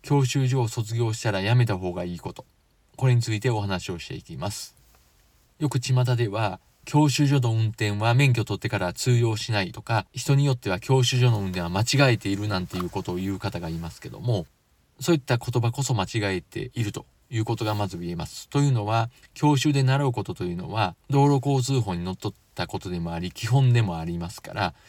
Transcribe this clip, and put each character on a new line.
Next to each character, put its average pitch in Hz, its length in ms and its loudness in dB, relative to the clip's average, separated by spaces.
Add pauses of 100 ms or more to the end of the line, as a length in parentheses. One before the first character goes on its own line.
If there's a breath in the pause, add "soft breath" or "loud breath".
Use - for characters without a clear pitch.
教 143 220 2
習 131 220 2
所 127 140 2
を 113 60 0
卒 113 280 -6
業 117 180 0
し - 80 -8
た 110 100 -2
ら 95 100 0
や 110 140 2
め 123 100 6
た 101 120 0
方 90 160 -4
が 90 100 -6
い 90 120 -6
い 82 40 -10
こ 87 120 -12
と。 - 140 -16 (520)
こ 131 100 2
れ 123 80 6
に 120 60 4
つ 113 120 -2
い 104 60 -2
て 127 100 0
お 110 120 0
話 98 280 -4
を 87 80 -6
し - 100 -14
て - 60 -12
い 78 80 -12
き 160 160 -14
ま 104 140 -6
す。 - 240 -12 (840)
よ 147 120 0
く 123 100 -2
巷 127 240 2 (120)
で 117 120 2
は、 101 320 -2 (260)
教 147 240 4
習 143 180 2
所 139 120 4
の 120 140 2
運 113 160 2
転 107 220 -2
は 107 220 2
免 131 200 6
許 113 120 0
取 101 140 -4
っ - 0 -
て 98 100 -4
か 104 80 -2
ら 90 160 -2
通 123 240 2
用 113 200 2
し - 140 -6
な 101 120 2
い 87 80 -6
と - 100 -14
か、 110 320 -2
人 139 220 0
に 143 100 4
よ 135 80 2
っ - 20 -4
て 104 140 -6
は 92 100 0
教 131 220 2
習 123 180 2
所 123 120 6
の 107 80 2
運 98 60 -2
転 92 160 -4
は 85 80 -4
間 95 120 0
違 131 320 4
え 104 40 0
て 101 120 -4
い 98 60 0
る 101 120 -4
な 98 120 -2
ん 90 80 -6
て 92 100 -8
い 90 40 -4
う 87 100 -6
こ 95 100 -6
と 90 120 -6
を - 20 -4
言 95 180 -4
う 92 60 -6
方 87 200 -6
が 85 100 -8
い 82 40 -6
ま 82 160 -8
す - 120 -18
け - 80 -14
ど - 100 -14
も、 104 260 -2 (540)
そ 170 140 2
う - 20 4
い - 20 4
っ 131 40 -2
た 123 160 0
言 120 240 -2
葉 117 100 2
こ 139 100 -4
そ 131 140 0
間 98 80 2
違 98 340 -2
え 85 40 -6
て - 340 -10
い 120 80 -2
る - 80 -6
と - 160 -10 (240)
い 113 80 -2
う 107 60 0
こ 117 100 -2
と 117 100 -4
が 107 80 0
ま 101 140 -2
ず 92 100 -10
言 87 140 -6
え 85 40 -6
ま 82 120 -6
す。 - 220 -16
と 143 100 0
い 143 80 2
う 139 40 2
の 107 140 0
は、 113 240 0 (240 loud breath)
教 147 240 4
習 147 160 2
で 139 80 2
習 135 240 2
う 127 60 0
こ 107 120 -4
と 87 120 -10
と - 80 -8
い 87 100 -4
う - 20 -6
の 87 160 -8
は、 101 240 -2 (140)
道 139 140 4
路 143 200 4
交 135 200 0
通 127 180 0
法 95 140 -2
に 87 80 -4
の 92 80 -4
っ 92 60 -8
と 104 120 -6
っ - 40 -10 (200)
た 87 140 -6
こ 92 120 -6
と 92 100 -10
で 87 100 -4
も 85 140 -4
あ 85 60 -4
り、 87 120 -6
基 - 160 -8
本 127 260 6
で 120 80 6
も 87 160 0
あ 82 80 -6
り 85 120 -4
ま 85 120 -6
す - 120 -16
か - 120 -14
ら、 92 200 -2 (160 loud breath)